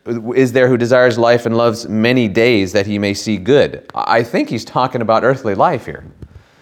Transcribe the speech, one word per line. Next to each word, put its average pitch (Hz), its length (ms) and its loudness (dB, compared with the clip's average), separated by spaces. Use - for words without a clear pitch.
is 127 200 2
there 127 160 4
who 127 80 2
desires 120 400 2
life 120 280 2
and 113 120 0
loves 117 320 -2
many 113 400 2
days 104 420 2
that 98 140 0
he 104 120 -4
may 101 160 -2
see 107 220 -4
good?" 92 580 0
I 117 300 0
think 233 240 -4
he's 110 160 -8
talking 123 380 -4
about 110 240 0
earthly 123 280 0
life 131 320 -2
here. 78 200 -14